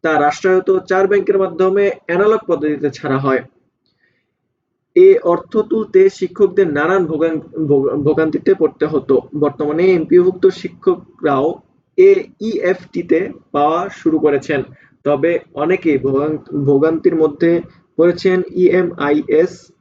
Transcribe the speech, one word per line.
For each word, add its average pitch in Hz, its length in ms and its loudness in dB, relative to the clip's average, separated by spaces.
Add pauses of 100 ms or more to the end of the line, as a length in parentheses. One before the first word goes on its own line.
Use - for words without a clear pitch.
তা 156 180 -2
রাষ্ট্রায়ত্ত 185 580 0
চার 190 300 -2
ব্যাংকের 196 300 0
মাধ্যমে 190 520 0 (160)
অ্যানালগ 208 400 0
পদ্ধতিতে 151 440 -2
ছাড়া 135 280 -4
হয়। 135 240 -2 (1500)
এ 190 280 6
অর্থ 175 340 -2
তুলতে 208 540 2
শিক্ষকদের 185 640 -2
নানান 170 340 0
ভোগান-, 160 600 -4
ভোগ-, 139 240 0
ভোগান্তিতে 151 640 0
পড়তে 156 320 -2
হতো। 143 340 -2 (160)
বর্তমানে 151 560 -2
এমপিওভুক্ত 180 540 2
শিক্ষকরাও 170 1080 -2 (420)
এ 190 280 6 (160)
ইএফটি-তে 180 920 -4 (200)
পাওয়া 160 360 0
শুরু 156 300 -2
করেছেন। 143 440 -2 (420)
তবে 147 340 0 (160)
অনেকেই 156 440 0
ভোগান-, 143 640 -4
ভোগান্তির 156 520 2
মধ্যে 165 460 0 (340)
পড়েছেন 175 540 0
ইএমআইএস 170 1300 0